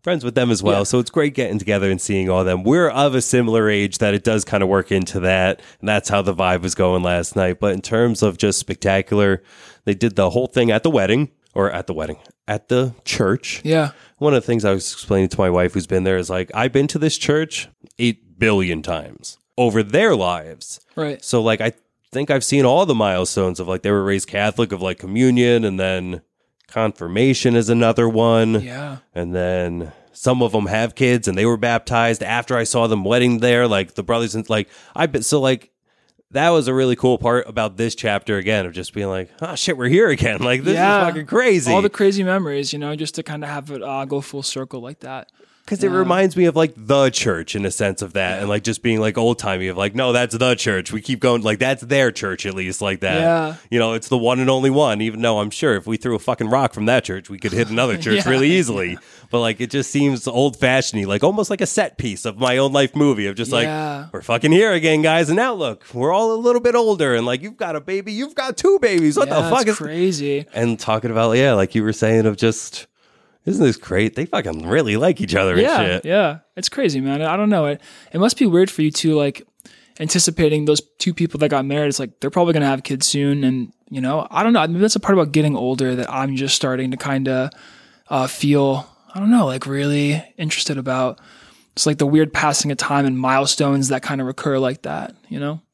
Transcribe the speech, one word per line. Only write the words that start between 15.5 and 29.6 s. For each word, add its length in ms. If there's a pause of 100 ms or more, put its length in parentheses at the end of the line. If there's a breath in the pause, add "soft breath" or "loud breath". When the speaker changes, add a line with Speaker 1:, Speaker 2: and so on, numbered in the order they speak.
Speaker 1:
wife 240
who's 140
been 160
there 140
is, 120
like, 240
I've 180
been 160
to 120
this 180
church 500 (300)
eight 400
billion 440
times 560 (180)
over 260
their 320
lives. 640 (160)
Speaker 2:
Right. 300
Speaker 1:
So, 180
like, 180
I 120 (400)
think 180
I've 140
seen 200
all 220
the 80
milestones 640
of, 80
like, 160
they 80
were 140
raised 240
Catholic, 420
of, 120
like, 160
communion, 640
and 160
then 400 (480)
confirmation 880
is 120
another 400
one. 540
Speaker 2:
Yeah. 360 (160)
Speaker 1:
And 200
then 580 (200)